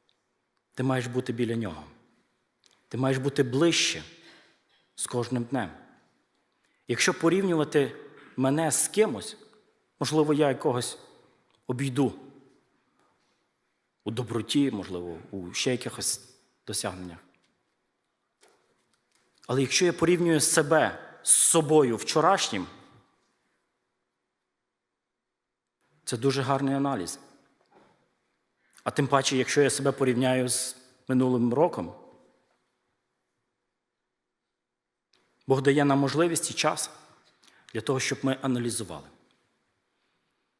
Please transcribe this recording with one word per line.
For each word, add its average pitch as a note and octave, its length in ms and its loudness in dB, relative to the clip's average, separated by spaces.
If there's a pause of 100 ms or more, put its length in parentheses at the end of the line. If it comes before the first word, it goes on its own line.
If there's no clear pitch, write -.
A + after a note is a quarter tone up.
(720)
Ти C3+ 100 -6
маєш B2+ 240 -2
бути B2 260 -6
біля A#2 220 -2
нього. G2 280 -8 (1040)
Ти B2 100 -10
маєш C3 200 0
бути C#3 260 -2
ближче C3 600 0 (920)
з - 120 -8
кожним A#2+ 360 -4
днем. A#2 280 -6 (1160)
Якщо B2 260 0
порівнювати D#3+ 840 0 (420)
мене C#3+ 340 0
з - 160 0
кимось, E3 500 -2 (640)
можливо, D3+ 340 2
я D3 160 4
якогось B2 500 -2 (680)
обійду B2+ 520 -2 (1800)
у - 80 -6
доброті, A#2 600 -2
можливо, F2 480 -8 (120)
у F2+ 220 -10
ще - 180 -2
якихось - 640 -6 (320)
досягненнях. F#2 520 -8 (2250)
Але C3 140 0
якщо C3+ 240 2
я E3+ 80 2
порівнюю E3+ 460 2
себе D3 720 2 (120)
з - 80 2
собою C#3+ 640 4
вчорашнім, D3+ 720 0 (3250)
це - 140 -4
дуже C3+ 240 0
гарний C3+ 340 0
аналіз. C#3 440 -4 (1600)
А - 80 -2
тим C#3+ 160 0
паче, C3+ 300 2
якщо B2+ 240 2
я C#3 80 6
себе C#3 220 0
порівняю B2+ 580 0
з - 280 -4 (300)
минулим B2+ 460 2
роком, A2 420 0 (3500)
Бог C3+ 140 4
дає C#3+ 240 4
нам C#3 140 4
можливість D3 520 0
і - 20 -12
час - 360 -2 (840)
для A2 80 -6
того, C3 180 -2
щоб - 260 -4
ми C3 160 0
аналізували. A#2 680 -4 (1500)